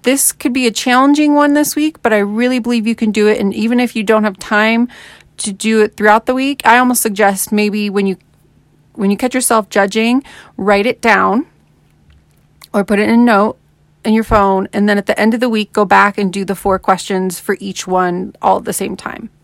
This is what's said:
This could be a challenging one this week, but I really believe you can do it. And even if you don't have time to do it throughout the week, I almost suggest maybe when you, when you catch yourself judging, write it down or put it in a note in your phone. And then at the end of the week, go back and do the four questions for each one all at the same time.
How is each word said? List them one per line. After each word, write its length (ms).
This 300
could 200
be 140
a 60
challenging 640
one 200
this 220
week, 260
but 100
I 60
really 400
believe 280
you 80
can 180
do 160
it. 120
And 140
even 240
if 160
you 80
don't 220
have 140
time 500
to 140
do 280
it 160
throughout 300
the 80
week, 300
I 140
almost 240
suggest 480
maybe 400
when 160
you, 100
when 180
you 60
catch 180
yourself 360
judging, 520
write 300
it 140
down 460
or 120
put 140
it 100
in 120
a 40
note 340
in 100
your 80
phone. 500
And 160
then 100
at 80
the 120
end 160
of 60
the 80
week, 240
go 120
back 320
and 160
do 120
the 100
four 240
questions 600
for 180
each 280
one 540
all 180
at 60
the 100
same 220
time. 340